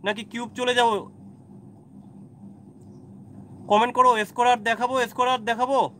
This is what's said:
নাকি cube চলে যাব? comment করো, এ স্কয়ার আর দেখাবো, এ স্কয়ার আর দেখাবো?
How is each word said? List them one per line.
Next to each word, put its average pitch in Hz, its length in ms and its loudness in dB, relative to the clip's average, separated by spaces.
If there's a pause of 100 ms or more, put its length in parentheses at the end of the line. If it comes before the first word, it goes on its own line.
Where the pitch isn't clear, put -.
নাকি 208 240 -6
cube 240 180 -10 (100)
চলে 247 200 -2
যাব? 240 120 4 (2750)
comment 226 280 4
করো, 254 120 6 (100)
এ 214 100 0
স্কয়ার 240 240 2
আর 233 60 -2 (100)
দেখাবো, 240 240 -2 (100)
এ - 80 -2
স্কয়ার 247 220 0
আর 240 160 -4
দেখাবো? 247 280 0 (220)